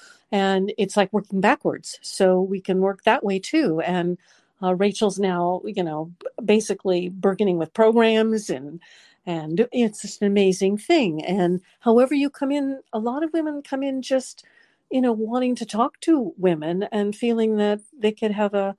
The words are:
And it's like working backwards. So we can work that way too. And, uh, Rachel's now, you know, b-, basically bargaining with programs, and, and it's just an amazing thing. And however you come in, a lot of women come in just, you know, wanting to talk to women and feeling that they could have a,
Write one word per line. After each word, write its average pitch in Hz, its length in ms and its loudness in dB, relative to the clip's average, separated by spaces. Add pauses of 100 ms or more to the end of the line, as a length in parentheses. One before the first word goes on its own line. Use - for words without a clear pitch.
(300)
And 196 460 0
it's 196 220 -2
like 190 160 2
working 202 260 -2
backwards. 208 600 0
So 185 400 2
we 190 180 -4
can 190 200 0
work 196 240 -2
that 233 200 2
way 196 140 0
too. 190 420 0
And, 175 380 -2 (440)
uh, 185 120 2
Rachel's 196 440 0
now, 180 460 0
you 202 180 -4
know, 160 360 -6
b-, - 80 -14 (180)
basically 196 640 0
bargaining 190 480 0
with 165 160 -4
programs, 220 800 2
and, 147 300 -8 (440)
and 170 480 -2
it's 233 300 -2
just - 180 -12
an 208 60 0
amazing 196 500 2
thing. 208 480 0
And 185 380 0 (160)
however 247 340 4
you 285 160 0
come 277 240 -4
in, 269 280 -2 (120)
a 220 60 -4
lot 240 240 -4
of 311 100 -6
women 302 300 -4
come 269 200 -6
in 269 200 -4
just, - 420 -4 (480)
you 262 80 0
know, 247 120 2
wanting 240 420 -2
to 240 100 -6
talk 226 360 -2
to 277 360 2
women 175 540 0
and 208 240 -2
feeling 226 440 0
that 208 200 0 (180)
they 214 140 0
could 214 220 -2
have 208 220 -2
a, 196 240 -2